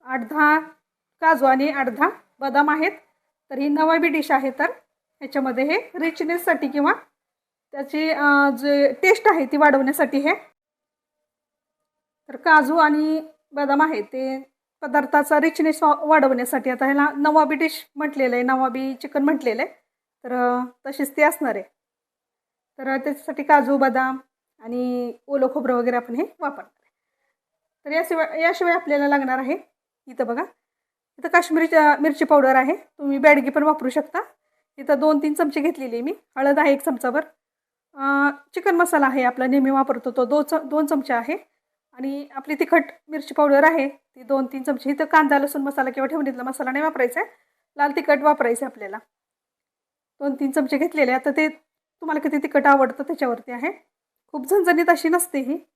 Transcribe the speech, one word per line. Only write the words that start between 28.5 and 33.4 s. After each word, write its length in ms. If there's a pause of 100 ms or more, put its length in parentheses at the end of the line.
आपल्याला 340
लागणार 300
आहे, 180 (500)
इथं 200
बघा, 180 (720)
इथं 100
काश्मीरी, 480
अ, 240
मिरची 240
पावडर 300
आहे, 220
तुम्ही 420
बॅडगी 320